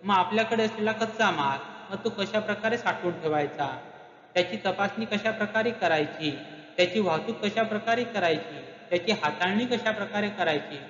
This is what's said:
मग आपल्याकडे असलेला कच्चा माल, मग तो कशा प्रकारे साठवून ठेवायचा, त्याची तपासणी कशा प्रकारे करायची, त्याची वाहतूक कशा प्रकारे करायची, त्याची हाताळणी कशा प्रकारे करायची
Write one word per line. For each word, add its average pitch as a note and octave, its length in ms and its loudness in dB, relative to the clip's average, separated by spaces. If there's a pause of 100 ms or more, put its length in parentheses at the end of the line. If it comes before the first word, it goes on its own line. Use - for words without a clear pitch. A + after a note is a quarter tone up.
मग G3 120 2
आपल्याकडे A3 500 4
असलेला G#3+ 280 0
कच्चा A3 380 2
माल, C#3 280 0 (320)
मग G3 140 -6
तो A3+ 140 0
कशा G#3 220 0
प्रकारे A3 380 0
साठवून F3 420 -2
ठेवायचा, D3 480 0 (640)
त्याची F3+ 220 0 (100)
तपासणी G3+ 380 0
कशा A3 260 0
प्रकारे G#3+ 400 0
करायची, D#3 600 2 (460)
त्याची F3+ 240 4
वाहतूक F#3 440 0
कशा G#3 180 2
प्रकारे A3 420 0
करायची, D#3+ 600 0 (260)
त्याची F3+ 220 2 (100)
हाताळणी F#3 440 2
कशा A3 240 0
प्रकारे G#3 380 -2
करायची F#3+ 500 0 (120)